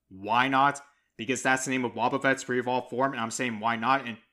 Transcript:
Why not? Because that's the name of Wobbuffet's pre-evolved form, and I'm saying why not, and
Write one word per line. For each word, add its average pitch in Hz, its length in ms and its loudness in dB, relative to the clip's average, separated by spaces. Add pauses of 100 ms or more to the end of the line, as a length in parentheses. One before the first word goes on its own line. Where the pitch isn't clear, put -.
Why 104 380 0
not? 139 320 4 (380)
Because 117 240 -2
that's 131 240 2
the 135 60 -4
name 131 140 0
of 110 100 -4
Wobbuffet's 131 480 2
pre-evolved 123 480 -2
form, 135 220 0
and 123 60 -6
I'm 113 120 -4
saying 117 280 -4
why 117 180 0
not, 127 280 0
and 113 120 -10 (160)